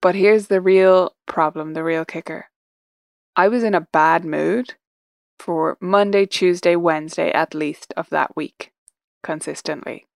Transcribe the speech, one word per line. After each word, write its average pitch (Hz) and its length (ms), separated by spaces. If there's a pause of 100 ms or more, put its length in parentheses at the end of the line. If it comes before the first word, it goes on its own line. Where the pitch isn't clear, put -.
But 180 140
here's 202 340
the 190 120
real 190 540 (120)
problem, 156 480
the 160 100
real 160 200
kicker. - 460 (840)
I 185 140
was 233 160
in 208 100
a 175 60
bad 165 440
mood 165 500 (640)
for 160 420
Monday, 202 460
Tuesday, 175 500
Wednesday, 165 560
at 160 220
least, 151 420
of 165 140
that 151 260
week, - 360 (500)
consistently. - 840 (120)